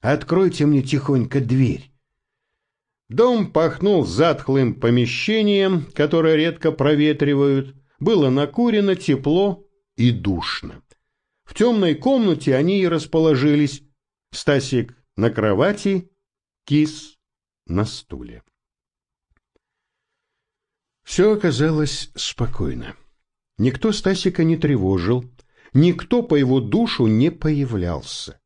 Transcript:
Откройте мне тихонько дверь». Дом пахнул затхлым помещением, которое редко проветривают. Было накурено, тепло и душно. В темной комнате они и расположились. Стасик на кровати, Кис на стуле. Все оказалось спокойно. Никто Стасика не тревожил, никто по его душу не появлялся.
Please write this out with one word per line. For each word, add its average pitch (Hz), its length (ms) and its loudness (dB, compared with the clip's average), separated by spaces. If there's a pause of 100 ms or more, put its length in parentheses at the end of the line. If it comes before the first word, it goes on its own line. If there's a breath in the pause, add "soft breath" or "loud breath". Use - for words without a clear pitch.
Откройте 165 640 0
мне 147 180 2
тихонько 135 580 -2
дверь». 127 520 -2 (1160)
Дом 220 440 2
пахнул 165 520 2
затхлым 131 680 0
помещением, 190 1200 0
которое 160 400 2
редко 165 380 0
проветривают. 143 1040 0 (240 soft breath)
Было 160 300 2
накурено, 196 680 0
тепло 165 680 -2 (300)
и 120 160 2
душно. 95 720 -6 (600)
В - 100 -20
темной 208 400 2
комнате 175 640 0
они 180 240 2
и 180 80 2
расположились. 151 960 0 (500)
Стасик 131 640 -2 (200)
на 110 140 0
кровати, 175 800 0 (540)
Кис 151 520 -2 (500)
на 92 180 -2
стуле. - 580 -16 (2500)
Все 214 300 2
оказалось 151 840 -2
спокойно. 67 800 -6 (600)
Никто 131 360 0
Стасика 185 500 -2
не 160 140 2
тревожил, 113 680 0 (480 soft breath)
никто 175 520 2
по 196 100 0
его 135 260 2
душу 127 460 -2
не 113 240 2
появлялся. 113 1160 -6